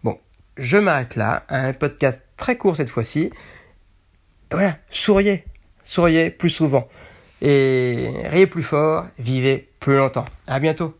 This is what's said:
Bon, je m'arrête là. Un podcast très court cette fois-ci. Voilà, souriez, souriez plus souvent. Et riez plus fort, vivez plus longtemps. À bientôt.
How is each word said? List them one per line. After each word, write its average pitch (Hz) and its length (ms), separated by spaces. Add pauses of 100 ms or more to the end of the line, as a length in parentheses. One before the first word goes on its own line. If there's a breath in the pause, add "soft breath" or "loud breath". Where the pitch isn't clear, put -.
Bon, - 140 (380)
je 135 200
m'arrête 160 400
là. 110 320
Un 131 240
podcast 139 520 (120)
très 247 200
court 190 200
cette 143 140
fois-ci. 147 400 (1200 loud breath)
Voilà, 175 280 (120)
souriez, 196 540 (380)
souriez 165 480
plus 175 200
souvent. 139 380 (540 loud breath)
Et 127 680 (160)
riez 185 220
plus 170 160
fort, 156 420 (140)
vivez 131 500 (100)
plus 139 180
longtemps. 135 280 (220)
À 135 120
bientôt. 156 420